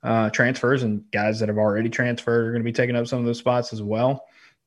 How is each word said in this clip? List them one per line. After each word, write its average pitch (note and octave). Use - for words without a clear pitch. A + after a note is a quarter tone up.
uh, A2+
transfers B2
and G#2+
guys G#2+
that G#2+
have G#2+
already G#2+
transferred A#2
are -
gonna A#2
be A#2
taking B2
up A#2
some B2
of A#2+
those A#2
spots B2
as A2
well. A#2